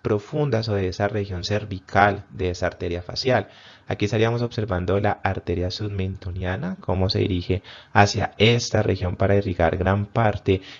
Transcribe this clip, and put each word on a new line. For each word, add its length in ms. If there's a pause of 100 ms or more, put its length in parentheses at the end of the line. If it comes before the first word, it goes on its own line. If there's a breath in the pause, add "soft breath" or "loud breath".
profundas 640
o 60
de 140
esa 180
región 380
cervical, 840
de 200
esa 160
arteria 340
facial. 480 (380 loud breath)
Aquí 200
estaríamos 360
observando 560
la 140 (100)
arteria 480
submentoniana, 1080
cómo 280
se 120
dirige 420 (300 loud breath)
hacia 460
esta 440
región 340
para 200
irrigar 400
gran 300
parte 560 (180 loud breath)